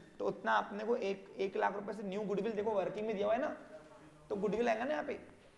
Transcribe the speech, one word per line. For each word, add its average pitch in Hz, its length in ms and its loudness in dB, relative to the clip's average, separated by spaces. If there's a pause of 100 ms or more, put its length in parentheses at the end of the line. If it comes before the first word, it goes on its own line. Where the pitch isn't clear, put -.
(200)
तो - 80 0
उतना 202 280 0
अपने 208 280 0
को 226 140 4
एक, 196 400 -2
एक 190 200 0
लाख 202 180 2
रुपए 208 180 -4
से 208 120 -8
new 196 180 -2
goodwill, 202 300 0
देखो 208 200 0
working 202 340 0
में 226 80 0
दिया 202 120 2
हुआ 214 80 6
है 247 60 2
ना, 302 140 -2 (760)
तो 214 80 0
goodwill 214 320 2
आएगा 220 140 2
ना 277 80 0
यहाँ 302 140 -2
पे। 262 140 -4 (380)